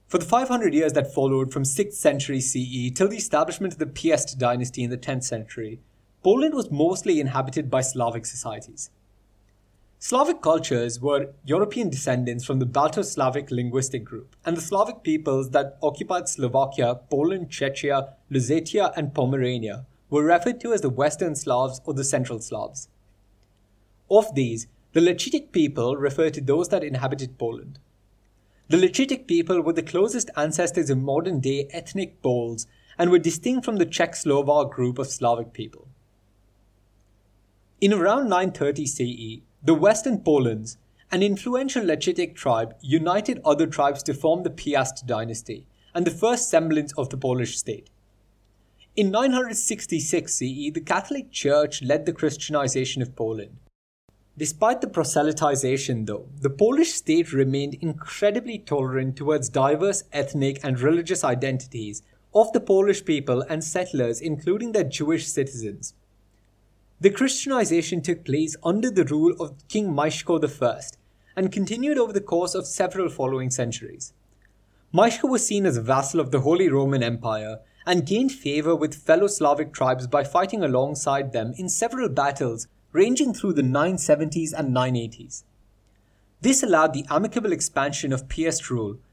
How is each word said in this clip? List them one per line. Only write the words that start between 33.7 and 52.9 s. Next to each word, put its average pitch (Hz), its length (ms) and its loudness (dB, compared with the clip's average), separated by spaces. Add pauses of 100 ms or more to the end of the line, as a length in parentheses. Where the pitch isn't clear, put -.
the 180 80 2
Czech 165 320 -2
Slovak 143 540 2
group 123 280 -2
of 131 100 -6
Slavic 117 440 -2
people. - 360 -14 (1900)
In 196 100 6
around 214 380 4
nine 185 200 2
thirty 143 360 -2
C 135 180 -4
E, 117 380 -8 (200)
the 139 120 6
Western 208 460 4
Polands, 117 580 2 (320)
an 185 120 0
influential 247 640 0
Lechitic 170 500 0
tribe, 113 460 0
united 175 640 0
other 156 220 4
tribes 143 380 0
to 147 100 -2
form 160 280 2
the 175 60 -4
Piast 139 580 -2
dynasty 113 600 -6 (280)
and 175 120 0
the 170 40 2
first 220 380 0
semblance 156 460 2
of 131 160 -4
the 135 80 -8
Polish 127 400 -2
state. - 320 -10 (1040)
In 202 140 2
nine 247 220 2
hundred 247 240 -2
sixty-six - 800 -2
C 127 120 -2
E, 143 240 -6
the 156 100 -6
Catholic 196 500 -4
Church 147 520 0
led 147 240 0
the 170 80 0
Christianization 139 880 -2